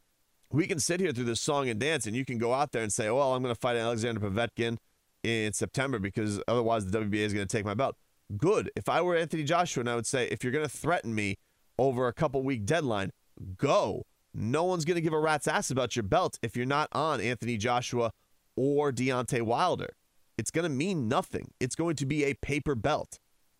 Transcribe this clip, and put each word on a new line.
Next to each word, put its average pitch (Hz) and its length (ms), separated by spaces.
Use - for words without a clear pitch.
we 160 180
can 170 120
sit 175 200
here 180 120
through 123 140
this 117 160
song 143 280
and 107 100
dance, 143 260
and 107 100
you 131 100
can 127 120
go 120 160
out 143 180
there 113 120
and 107 80
say, 110 180
"Well, 131 240
I'm 127 80
gonna 123 140
fight 120 220
Alexander 113 420
Povetkin 117 580
in 110 300
September 131 460
because 104 480
otherwise 113 380
the 92 60
W 110 180
B 104 120
A 107 40
is 104 80
gonna 101 120
take 101 200
my 104 80
belt." 120 220
Good. 156 380
If - 140
I 147 120
were 180 140
Anthony 160 280
Joshua, 170 380
and 120 80
I 120 60
would 117 100
say, 123 220
"If - 160
you're 123 100
gonna 151 140
threaten 131 480
me 101 220
over 127 300
a 117 60
couple 139 300
week 131 220
deadline, 117 460
go." 143 480
No 120 300
one's 180 220
gonna 175 160
give 160 120
a 156 60
rat's 156 280
ass 185 220
about 127 260
your 117 80
belt 156 380
if 120 140
you're 120 100
not 143 260
on 143 300
Anthony 117 360
Joshua 120 540
or 143 360
Deontay 127 500
Wilder. 135 520
It's - 140
gonna 170 180
mean 147 380
nothing. - 520
It's 127 160
going 165 220
to 147 80
be 147 180
a 139 100
paper 147 420
belt. - 440